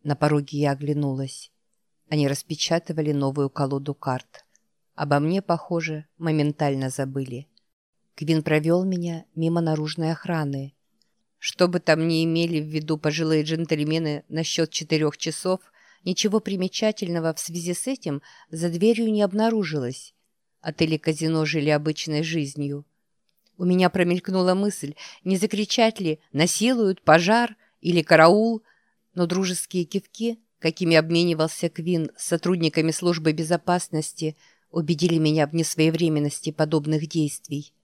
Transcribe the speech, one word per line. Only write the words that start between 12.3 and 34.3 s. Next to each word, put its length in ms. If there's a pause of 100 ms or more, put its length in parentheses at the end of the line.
в 60
виду 320
пожилые 460
джентльмены 840
насчёт 420
четырёх 460
часов, 440 (440)
ничего 360
примечательного 920
в 60
связи 360
с 120
этим 360 (280)
за 180
дверью 440
не 100
обнаружилось. 920 (460)
Отель 340
и 40
казино 460
жили 260
обычной 520
жизнью. 640 (720)
У 80
меня 260
промелькнула 640
мысль, 400 (300)
не 120
закричать 640
ли 180 (140)
«насилуют», 680
«пожар» 540 (240)
или 220
«караул», 600 (520)
но 120
дружеские 580
кивки, 560 (180)
какими 380
обменивался 720
Квин 480
с 100
сотрудниками 640
службы 420
безопасности, 1040 (340)